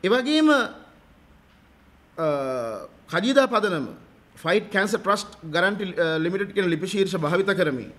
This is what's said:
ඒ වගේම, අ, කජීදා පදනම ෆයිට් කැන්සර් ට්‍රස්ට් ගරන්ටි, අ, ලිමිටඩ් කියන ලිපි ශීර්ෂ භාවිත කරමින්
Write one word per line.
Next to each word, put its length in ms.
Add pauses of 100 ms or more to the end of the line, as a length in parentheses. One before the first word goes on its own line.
ඒ 40
වගේම, 400 (1700)
අ, 120 (800)
කජීදා 400
පදනම 400 (500)
ෆයිට් 340
කැන්සර් 280
ට්‍රස්ට් 320 (120)
ගරන්ටි, 500
අ, 260
ලිමිටඩ් 340
කියන 180
ලිපි 160
ශීර්ෂ 300
භාවිත 300
කරමින් 520